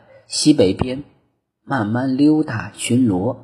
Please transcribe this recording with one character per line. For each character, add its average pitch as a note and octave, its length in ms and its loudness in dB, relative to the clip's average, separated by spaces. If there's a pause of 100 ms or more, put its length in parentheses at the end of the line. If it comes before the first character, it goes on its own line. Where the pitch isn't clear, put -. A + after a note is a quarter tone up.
(260)
西 - 260 2
北 F#2+ 220 2
边 C3 300 -6 (600)
慢 A#2+ 220 -4
慢 B2+ 300 -2
溜 D3+ 260 4
达 G#2+ 320 -8
巡 A#2+ 340 0
逻。 F#2+ 360 -2